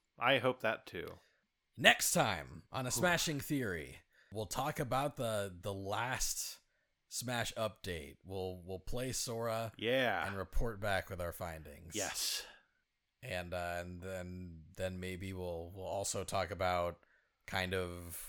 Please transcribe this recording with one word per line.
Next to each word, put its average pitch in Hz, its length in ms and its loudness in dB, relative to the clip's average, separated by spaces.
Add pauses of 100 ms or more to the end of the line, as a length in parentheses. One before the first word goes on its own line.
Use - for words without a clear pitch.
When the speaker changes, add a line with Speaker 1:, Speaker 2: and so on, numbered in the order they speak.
(200)
Speaker 1:
I 131 200 6
hope 123 220 2
that 110 240 0
too. 85 220 -6 (720)
Speaker 2:
Next 208 340 8
time 87 600 2
on 127 140 -2
A 127 40 -2
Speaker 1:
Oof. 120 40 0
Speaker 2:
Smashing 165 460 4
Theory, 92 580 -2 (360)
we'll 107 120 -2
talk 143 340 -2
about 135 380 0
the, 107 340 0 (100)
the 101 120 -4
last 101 840 -2 (520)
Smash 117 460 -2
update. 87 600 -2 (100)
We'll, 92 400 -2
we'll 92 140 -4
play 123 320 -2
Sora 113 640 -2
Speaker 1:
Yeah. 113 480 4
Speaker 2:
and 98 120 -2
report 101 420 2
back 98 300 2
with 90 100 -6
our 85 140 -2
findings. 80 600 -8
Speaker 1:
Yes. - 500 0 (800)
Speaker 2:
And, 90 300 -4
uh, 87 260 -2
and 87 220 -8
then, 90 500 -8 (260)
then 92 240 -4
maybe 92 320 -4
we'll, 87 420 -4
we'll 95 100 -8
also 98 380 -2
talk 95 280 0
about 87 440 2 (520)
kind 92 260 0
of 87 440 -4 (100)